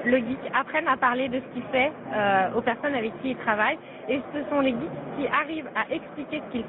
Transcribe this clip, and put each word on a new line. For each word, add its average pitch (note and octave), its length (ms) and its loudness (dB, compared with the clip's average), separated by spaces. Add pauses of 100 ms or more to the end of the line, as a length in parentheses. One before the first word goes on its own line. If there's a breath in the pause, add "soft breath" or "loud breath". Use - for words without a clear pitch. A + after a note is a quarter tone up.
le B3 140 6
geek B3+ 220 0 (140)
apprenne D#4 340 0
à C4 100 4
parler B3+ 320 2
de B3+ 100 0
ce - 140 -10
qu'il B3 180 -4
fait, C4+ 200 4 (220)
euh, G3 420 4
aux A#3 60 2
personnes A#3 320 0
avec A3+ 180 0 (100)
qui C4 100 0
il A#3+ 60 -2
travaille. A3+ 400 2 (320 loud breath)
Et C4+ 100 2 (140)
ce D4 60 -2 (100)
sont C#4+ 100 2
les C4+ 120 4
geeks - 460 -4
qui C#4+ 100 0
arrivent D4 480 -2
à A3 180 0
expliquer - 520 -6
ce - 60 -12
qu'ils A#3 180 -2